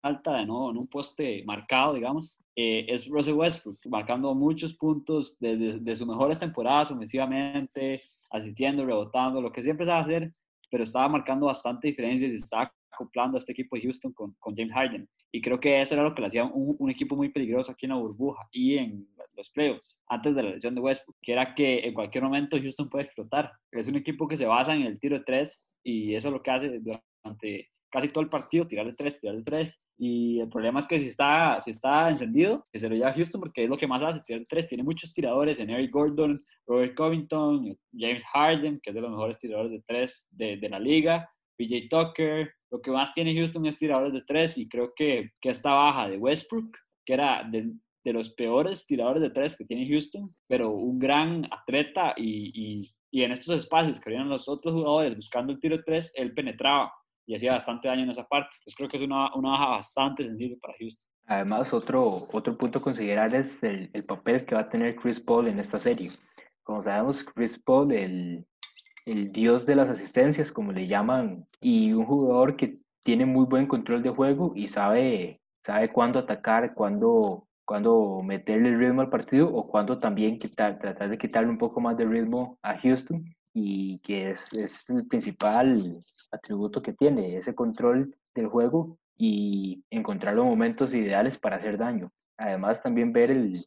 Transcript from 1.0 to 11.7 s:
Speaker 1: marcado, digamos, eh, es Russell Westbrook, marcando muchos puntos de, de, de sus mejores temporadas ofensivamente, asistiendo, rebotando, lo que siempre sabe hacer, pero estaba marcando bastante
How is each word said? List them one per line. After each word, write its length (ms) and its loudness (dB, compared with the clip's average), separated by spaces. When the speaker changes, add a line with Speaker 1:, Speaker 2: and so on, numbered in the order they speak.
Speaker 1:
marcado, 480 2
digamos, 460 -6
eh, 320 0
es 200 -4
Russell 260 0
Westbrook, 520 -2
marcando 480 -2
muchos 400 0
puntos 640 -2
de, 180 0
de, 240 -2
de 160 -4
sus 100 -6
mejores 320 0
temporadas 520 0
ofensivamente, 1120 -4
asistiendo, 540 -2
rebotando, 560 0
lo 120 -4
que 100 -8
siempre 240 -2
sabe 140 2
hacer, 320 -2
pero 140 0
estaba 240 0
marcando 380 0
bastante 420 -2